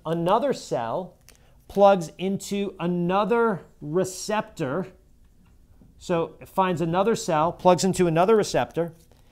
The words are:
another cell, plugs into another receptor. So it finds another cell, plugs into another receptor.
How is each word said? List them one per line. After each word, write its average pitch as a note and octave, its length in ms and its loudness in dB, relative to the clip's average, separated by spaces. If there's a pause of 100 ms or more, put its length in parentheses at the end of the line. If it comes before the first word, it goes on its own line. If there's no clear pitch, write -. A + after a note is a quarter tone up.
another F#3 460 0
cell, C#3 600 -6 (540)
plugs G3 500 4
into G3 600 -4
another F#3 840 0 (180)
receptor. F#3 1080 -4 (1120)
So E3 420 -2
it B2 80 -20
finds F#3 320 0
another F#3 340 0
cell, D#3+ 380 0
plugs F3+ 300 4
into F3+ 240 2
another F3+ 280 4
receptor. D#3+ 580 -2 (380)